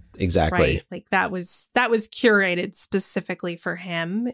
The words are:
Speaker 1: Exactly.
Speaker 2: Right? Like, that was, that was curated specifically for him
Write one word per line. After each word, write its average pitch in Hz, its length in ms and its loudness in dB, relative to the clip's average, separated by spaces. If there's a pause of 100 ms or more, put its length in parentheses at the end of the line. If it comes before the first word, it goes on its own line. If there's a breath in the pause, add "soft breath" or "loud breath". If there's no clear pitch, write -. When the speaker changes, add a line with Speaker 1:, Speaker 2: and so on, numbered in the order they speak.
(180)
Speaker 1:
Exactly. 85 420 2
Speaker 2:
Right? 80 300 2
Like, 175 200 -12
that 190 200 0
was, 180 440 -4
that 247 160 2
was 220 180 2
curated 190 680 2
specifically 185 800 -4
for 170 200 -6
him 175 580 -4